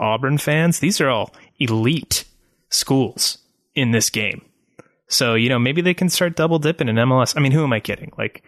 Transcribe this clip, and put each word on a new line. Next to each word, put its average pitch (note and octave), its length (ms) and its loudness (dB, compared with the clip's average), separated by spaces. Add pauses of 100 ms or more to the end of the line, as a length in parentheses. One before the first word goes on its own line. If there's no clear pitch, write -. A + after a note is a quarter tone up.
Auburn B2 360 0
fans. D#3+ 420 0
These G3+ 200 0
are C#3 100 2
all G#2+ 240 -2 (260)
elite A#2 640 -2 (440)
schools - 680 -2 (360)
in B2+ 180 0
this A2+ 180 2
game. G#2+ 340 -6 (640)
So, A#2 280 0
you A2+ 120 2
know, B2+ 120 2
maybe C#3 220 0
they F3+ 120 2
can F3+ 160 0
start E3+ 260 -2
double E3 240 2
dipping D3+ 300 -2
in A2 100 2
M B2+ 140 4
L C3 80 4
S. - 160 -2
I - 20 2
mean, C#3 140 2
who D#3 100 4
am C#3 80 0
I A2 80 0
kidding? - 380 -8
Like, - 300 -8